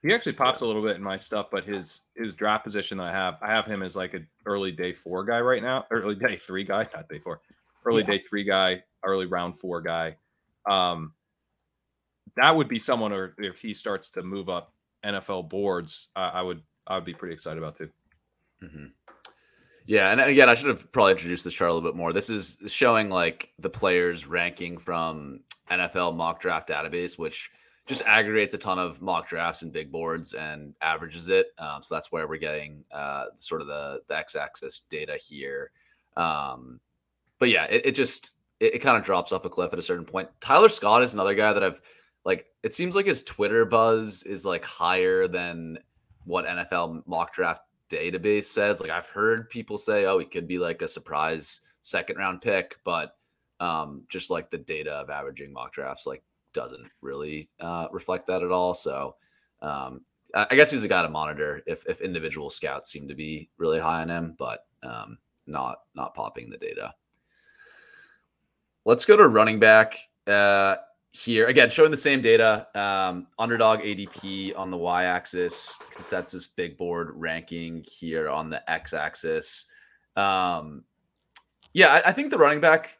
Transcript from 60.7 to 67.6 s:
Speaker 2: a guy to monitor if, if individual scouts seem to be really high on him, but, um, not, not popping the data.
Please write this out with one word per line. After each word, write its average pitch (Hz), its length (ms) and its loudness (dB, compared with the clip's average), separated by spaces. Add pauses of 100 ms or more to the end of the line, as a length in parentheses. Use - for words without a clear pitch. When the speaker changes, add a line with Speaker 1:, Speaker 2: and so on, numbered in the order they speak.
Speaker 2:
a 104 40 -4
guy 90 140 4
to 80 80 0
monitor 73 560 -4
if, 80 220 -8
if 80 140 -6
individual 78 480 -6
scouts 69 420 -8
seem 71 160 -14
to 69 80 -12
be 78 420 -10
really 80 220 0
high 82 220 0
on 82 80 -6
him, 85 280 -6
but, 58 300 -8 (160)
um, 57 340 -14 (300)
not, 65 320 -6 (160)
not 69 180 -8
popping 58 360 -10
the - 80 -16
data. - 360 -10 (1900)